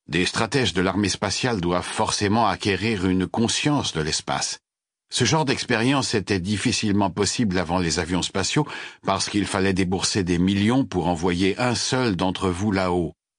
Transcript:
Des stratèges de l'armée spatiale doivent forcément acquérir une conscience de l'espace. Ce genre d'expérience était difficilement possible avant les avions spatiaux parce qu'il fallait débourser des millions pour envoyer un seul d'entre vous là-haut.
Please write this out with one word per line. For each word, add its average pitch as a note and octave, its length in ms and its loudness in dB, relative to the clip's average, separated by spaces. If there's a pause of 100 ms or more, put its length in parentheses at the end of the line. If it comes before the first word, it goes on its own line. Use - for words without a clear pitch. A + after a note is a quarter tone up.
Des F#2 180 0
stratèges A2 500 0
de F#2 80 0
l'armée F#2 260 0
spatiale G#2 520 -2
doivent F2 220 0
forcément G#2 640 0
acquérir F#2+ 640 0
une F#2 180 2
conscience A#2 640 0
de D#2+ 80 -2
l'espace. - 600 -4 (500)
Ce - 140 0
genre C#3+ 220 2
d'expérience A#2+ 680 0
était G2 240 0
difficilement G2+ 720 0
possible G2 480 0
avant F2 200 0
les E2 200 0
avions F2 240 0
spatiaux - 460 0 (340)
parce G2 260 0
qu'il G2+ 180 0
fallait G2 260 2
débourser F#2 500 0
des F2 160 2
millions G2+ 460 2
pour F2+ 240 -2
envoyer F2+ 500 0
un A#2+ 160 0
seul B2 400 0
d'entre F#2 360 0
vous G2 200 0
là-haut. F2+ 440 0 (240)